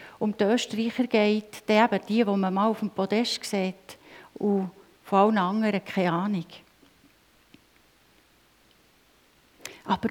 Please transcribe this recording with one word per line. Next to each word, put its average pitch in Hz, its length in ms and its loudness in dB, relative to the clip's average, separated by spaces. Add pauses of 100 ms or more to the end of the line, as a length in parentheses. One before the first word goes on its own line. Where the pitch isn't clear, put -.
(180)
um 214 160 -2
die 208 100 0
Österreicher 226 600 0
geht, 214 600 0
dann 214 180 6
eben 202 240 0
die, 220 160 2
die - 0 -
man 196 300 0
mal 202 140 2
auf 220 100 -2
dem 214 100 -4
Podest 208 560 -2
sieht 185 540 -6 (360)
und 196 360 0 (340)
von 196 140 0
allen 214 180 4
anderen 202 480 -2
keine 180 280 -2
Ahnung. 180 340 -2 (3500)
Aber 196 260 -2